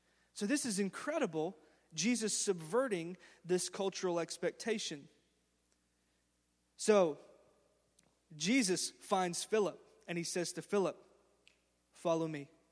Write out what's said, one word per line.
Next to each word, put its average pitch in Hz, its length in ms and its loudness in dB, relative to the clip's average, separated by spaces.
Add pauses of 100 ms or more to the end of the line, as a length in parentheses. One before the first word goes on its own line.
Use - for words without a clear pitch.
(340)
So 208 120 -4
this 277 180 2
is 214 140 -2
incredible, 196 800 -2 (380)
Jesus 208 420 0
subverting 180 800 0 (280)
this 180 240 0
cultural 185 520 -2
expectation. 165 880 -4 (1700)
So 185 420 6 (1160)
Jesus 185 640 0
finds 185 440 0
Philip, 202 340 0 (300)
and - 80 -2
he 170 80 -2
says 170 300 -2
to 160 80 -8
Philip, 190 340 0 (960)
"Follow 165 340 0
me." 147 220 -6 (240)